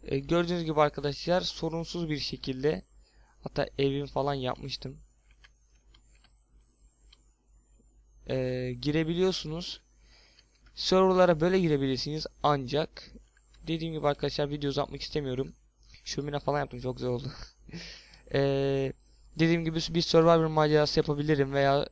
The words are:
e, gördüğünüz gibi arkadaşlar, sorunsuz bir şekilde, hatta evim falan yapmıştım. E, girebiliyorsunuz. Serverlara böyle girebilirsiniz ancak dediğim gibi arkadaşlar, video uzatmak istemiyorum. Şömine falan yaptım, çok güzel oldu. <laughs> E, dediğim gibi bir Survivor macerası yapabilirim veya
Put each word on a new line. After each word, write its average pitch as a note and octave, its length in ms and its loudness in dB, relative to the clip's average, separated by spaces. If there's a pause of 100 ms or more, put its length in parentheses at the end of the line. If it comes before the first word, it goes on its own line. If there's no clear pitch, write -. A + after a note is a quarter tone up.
e, C#3 160 -4
gördüğünüz E3+ 460 0
gibi D#3 160 0
arkadaşlar, D3 600 0
sorunsuz E3 680 -6
bir D3+ 80 -2
şekilde, C3+ 640 -4 (600)
hatta - 240 -4 (120)
evim C#3 280 0
falan C#3 280 -2
yapmıştım. C3 640 -8 (3250)
E, B2+ 500 -2
girebiliyorsunuz. D#3+ 1000 -2 (920)
Serverlara F#3 680 4
böyle F#3 200 4
girebilirsiniz C#3+ 680 0 (160)
ancak C#3+ 680 -2 (540)
dediğim D#3+ 280 -4
gibi D3 140 0
arkadaşlar, C#3+ 420 -2
video D3 200 -2
uzatmak C#3+ 320 -4
istemiyorum. C#3 500 -4 (520)
Şömine C#3+ 340 -6
falan D3 200 -2
yaptım, C3+ 220 -6
çok B2 160 -4
güzel B2+ 140 -4
oldu. C3 260 -4
<laughs> - 60 -14 (920)
E, C#3 580 0 (460)
dediğim E3 260 4
gibi D#3+ 160 -2 (100)
bir E3 120 2
Survivor E3 440 6
macerası D3+ 540 4
yapabilirim D3 520 2
veya C#3 400 2